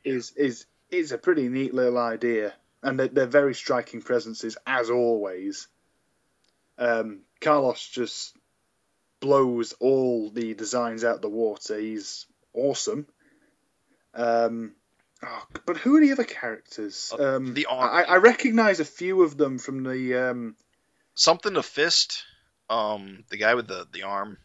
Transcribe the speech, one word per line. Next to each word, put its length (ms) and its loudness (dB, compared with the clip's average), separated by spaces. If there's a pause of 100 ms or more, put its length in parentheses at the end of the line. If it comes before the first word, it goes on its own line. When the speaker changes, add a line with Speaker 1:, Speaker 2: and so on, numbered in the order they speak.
Speaker 1:
is, 340 -4
is, 300 -2 (240)
is 220 -2
a 60 -6
pretty 300 2
neat 260 -2
little 240 2
idea. 560 -2 (280)
And 160 -2
they're, 100 2
they're 180 2
very 280 4
striking 480 -4
presences, 540 -4 (100)
as 240 -2
always. 800 -2 (1080)
Um, 420 -2 (200)
Carlos 460 0
just 500 -8 (840)
blows 600 2
all 500 2
the 240 -6
designs 500 -4
out 180 0
the 60 -4
water. 500 -4
He's 480 -10 (280)
awesome. 520 -2 (1080)
Um, 580 0 (500)
oh, 200 -12 (240)
but 100 -2
who 200 4
are 40 10
the 120 6
other 120 0
characters? 920 -10
Speaker 2:
Uh, 200 2
Speaker 1:
Um, 180 -4
Speaker 2:
the 120 -2
arm. 260 0
Speaker 1:
I, 220 4
I 20 8
recognize 640 6
a 40 0
few 380 0
of 140 4
them 220 0
from 260 -8
the, 460 -2
um, 260 -8 (580)
Speaker 2:
Something 400 2
to 80 0
Fist. 640 0 (460)
Um, 580 -4
the 80 -10
guy 180 4
with 140 -2
the, 240 -10
the 120 -10
arm. 400 -6